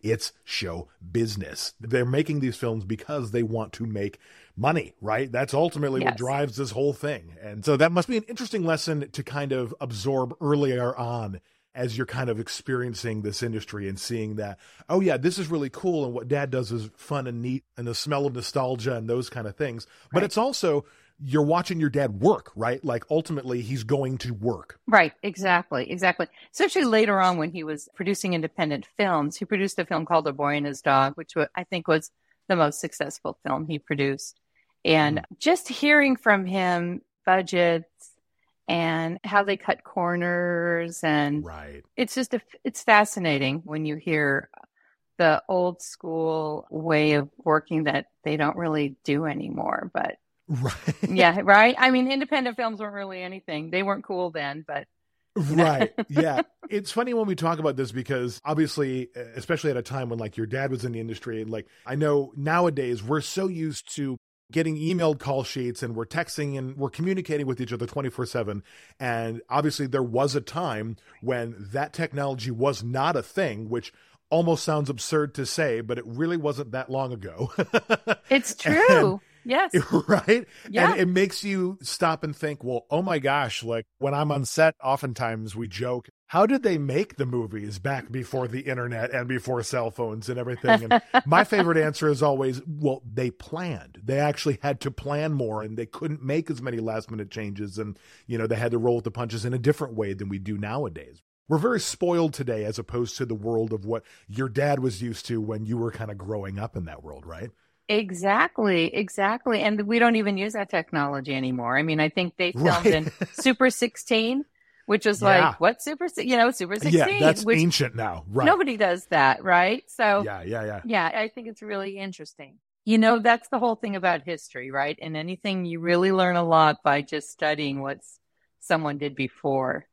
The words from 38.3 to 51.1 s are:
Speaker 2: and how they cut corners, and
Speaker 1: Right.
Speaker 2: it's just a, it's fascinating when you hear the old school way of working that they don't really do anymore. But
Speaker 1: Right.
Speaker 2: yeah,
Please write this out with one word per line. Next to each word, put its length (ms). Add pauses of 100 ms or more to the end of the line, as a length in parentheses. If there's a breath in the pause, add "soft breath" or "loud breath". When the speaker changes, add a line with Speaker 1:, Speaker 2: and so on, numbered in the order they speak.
Speaker 2:
and 560
how 200
they 120
cut 280
corners, 1200
and 400
Speaker 1:
Right. 400 (120)
Speaker 2:
it's 180
just 200
a, 60 (240)
it's 180
fascinating 840
when 220
you 100
hear 540 (680)
the 300
old 340
school 880
way 440
of 240
working 460
that 220 (180)
they 120
don't 200
really 480
do 220
anymore. 680
But 240 (300)
Speaker 1:
Right. 260 (320)
Speaker 2:
yeah, 380